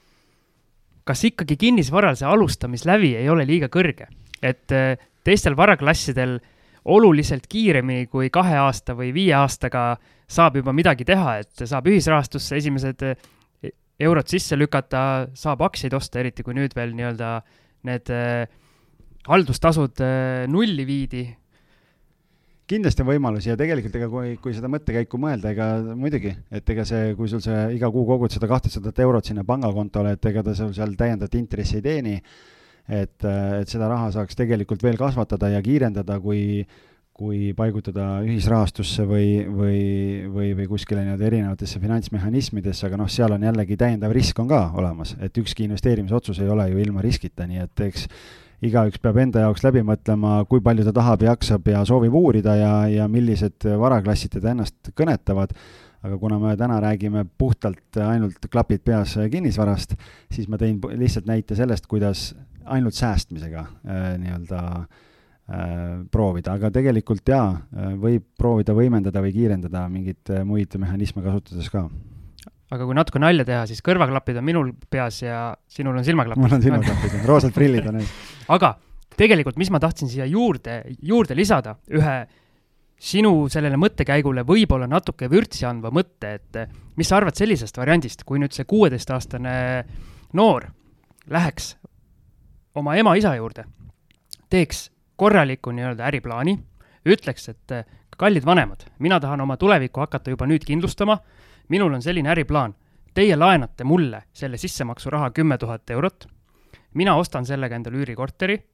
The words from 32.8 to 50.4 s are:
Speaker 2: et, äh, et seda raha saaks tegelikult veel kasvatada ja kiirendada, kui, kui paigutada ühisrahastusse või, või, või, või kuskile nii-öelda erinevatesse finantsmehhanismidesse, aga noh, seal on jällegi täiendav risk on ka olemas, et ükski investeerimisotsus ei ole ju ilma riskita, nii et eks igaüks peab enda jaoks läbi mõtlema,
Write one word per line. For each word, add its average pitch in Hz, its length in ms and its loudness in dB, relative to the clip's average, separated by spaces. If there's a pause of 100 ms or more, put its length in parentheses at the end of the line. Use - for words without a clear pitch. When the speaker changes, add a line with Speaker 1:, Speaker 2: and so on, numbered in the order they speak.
Speaker 2:
et, 104 360 -6
äh, 101 380 -2
et - 80 -8
seda 110 180 -2
raha 117 300 -2
saaks 101 180 -6
tegelikult 110 460 -2
veel 120 160 0
kasvatada 113 540 -2
ja 101 100 0
kiirendada, 101 580 0
kui, 101 440 -2 (540)
kui 101 380 -4
paigutada 98 640 -2
ühisrahastusse 107 880 0
või, 101 220 2 (200)
või, 101 300 0 (500)
või, 101 260 -2
või 98 140 -4
kuskile 101 320 -4
nii-öelda 98 240 -2
erinevatesse 101 560 -2
finantsmehhanismidesse, 104 1040 -2
aga 98 140 -4
noh, 104 100 -2
seal 113 240 2
on 101 140 -2
jällegi 104 320 0
täiendav 110 340 0
risk - 240 0
on 117 120 0
ka 147 100 4 (180)
olemas, 82 400 -4
et 95 240 -6
ükski 107 240 -6
investeerimisotsus 104 800 0
ei 101 80 2
ole 107 180 2
ju 185 140 0
ilma 95 180 -2
riskita, 123 480 -4
nii 90 140 -6
et - 240 -4
eks - 180 -8 (640)
igaüks 110 340 0
peab 110 200 2
enda 117 220 2
jaoks 107 220 2
läbi 131 200 4
mõtlema, 107 520 0 (120)